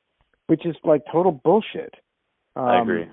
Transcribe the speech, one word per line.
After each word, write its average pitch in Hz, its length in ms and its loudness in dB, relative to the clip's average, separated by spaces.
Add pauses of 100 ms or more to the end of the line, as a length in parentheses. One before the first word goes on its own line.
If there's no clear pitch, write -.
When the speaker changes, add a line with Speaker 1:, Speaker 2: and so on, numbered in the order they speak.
(480)
Speaker 1:
which 160 180 0
is, 165 180 -8
like, 151 180 2 (100)
total 175 200 2
bullshit. 156 640 -2 (600)
Speaker 2:
I 123 220 2
Speaker 1:
Um, 117 60 2
Speaker 2:
agree. 85 300 -4